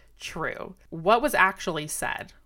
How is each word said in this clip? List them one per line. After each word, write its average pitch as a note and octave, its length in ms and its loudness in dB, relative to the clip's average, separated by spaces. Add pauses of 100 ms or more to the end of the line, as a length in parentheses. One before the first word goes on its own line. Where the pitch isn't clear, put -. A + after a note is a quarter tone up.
(200)
true. - 540 -8 (160)
What F#3 320 4
was - 140 0
actually F3 520 2
said? - 460 -6 (120)